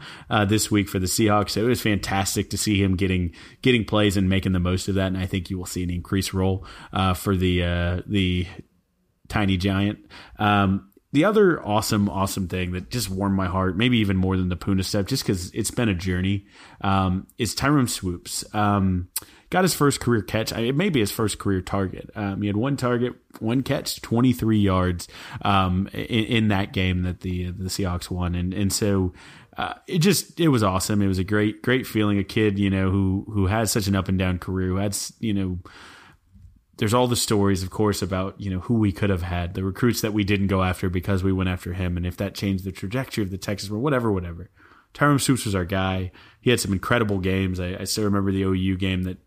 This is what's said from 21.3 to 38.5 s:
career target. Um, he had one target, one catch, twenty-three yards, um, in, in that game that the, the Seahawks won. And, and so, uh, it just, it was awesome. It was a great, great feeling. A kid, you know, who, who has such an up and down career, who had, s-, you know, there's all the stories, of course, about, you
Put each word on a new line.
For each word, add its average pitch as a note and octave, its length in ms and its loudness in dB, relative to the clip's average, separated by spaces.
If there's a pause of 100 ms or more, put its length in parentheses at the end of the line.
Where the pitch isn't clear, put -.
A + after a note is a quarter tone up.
career F#2+ 220 0
target. F#2+ 540 -4
Um, G2+ 260 -4
he G#2 60 0
had G2+ 100 0
one C3+ 180 0
target, B2 380 0 (260)
one A#2+ 240 0
catch, - 380 -4
twenty-three A2+ 580 2
yards, F#2 480 2 (340)
um, F#2+ 520 2
in, A2 320 0
in A2 240 2
that G2 240 0
game F#2 300 0
that F2+ 180 -6
the, F2+ 300 -4
the F#2 180 -8
Seahawks F2 420 -4
won. F2 240 -2
And, F2+ 180 -2
and G2 180 0
so, G2 420 0 (440)
uh, - 180 -6 (120)
it F3 120 0
just, D#3+ 400 2
it E3 100 4
was A#2+ 140 4
awesome. G2 380 2
It G2 60 2
was F#2+ 120 2
a F#2+ 40 0
great, G#2+ 380 0
great B2 260 0
feeling. G#2 320 2
A F#2+ 60 0
kid, G#2+ 340 0
you G2+ 100 2
know, F#2+ 220 2
who, F#2+ 400 2
who G2+ 160 0
has G#2+ 240 0
such G2+ 160 -2
an G2 80 2
up F#2 140 0
and F#2+ 100 0
down F#2 180 0
career, F#2 300 -4
who F#2 80 0
had, G2+ 160 -2
s-, - 280 -8
you A2 140 -2
know, F#2 260 -2 (1200)
there's A2 160 0
all B2 140 4
the A#2+ 80 0
stories, G2+ 480 2
of F2+ 60 -6
course, G#2 320 0
about, F#2+ 400 -6
you G2+ 100 -6